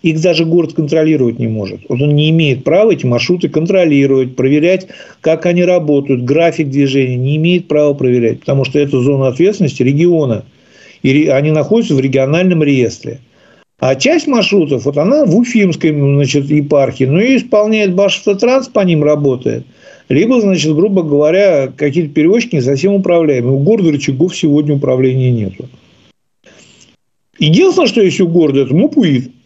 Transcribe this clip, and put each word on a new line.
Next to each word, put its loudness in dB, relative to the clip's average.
Их -2
даже 0
город 0
контролировать 0
не -4
может. -8
Вот -4
он 0
не 2
имеет 0
права 2
эти -2
маршруты -2
контролировать, 0
проверять, 0
как -2
они 2
работают, 0
график 0
движения. -2
Не -2
имеет 0
права 0
проверять, 0
потому -2
что -2
это 0
зона 0
ответственности -2
региона. 0
И 0
ре-, 2
они 0
находятся 0
в 2
региональном 0
реестре. -2
А 0
часть 0
маршрутов, 0
вот -2
она 2
в 2
Уфимской, 0
значит, 0
епархии, 0
ну, 0
и 2
исполняет 0
Башавтотранс, 0
по -2
ним 2
работает. -2
Либо, 2
значит, 0
грубо 2
говоря, 2
какие-то -2
перевозчики 0
не 0
совсем 0
управляемые. 0
У 0
города 2
рычагов -2
сегодня 0
управления 0
нету. -4
Единственное, 2
что 0
есть 0
у 2
города, 2
это -2
мупуид. 0